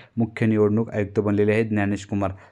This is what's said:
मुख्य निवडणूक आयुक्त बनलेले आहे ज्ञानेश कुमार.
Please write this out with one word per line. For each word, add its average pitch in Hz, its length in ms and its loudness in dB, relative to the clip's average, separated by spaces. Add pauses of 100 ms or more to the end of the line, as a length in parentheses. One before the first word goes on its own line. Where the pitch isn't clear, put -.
(160)
मुख्य 113 300 -2
निवडणूक 107 440 2
आयुक्त 104 300 -2
बनलेले 104 320 2
आहे 113 120 2
ज्ञानेश 101 400 -2
कुमार. 98 260 -2 (220)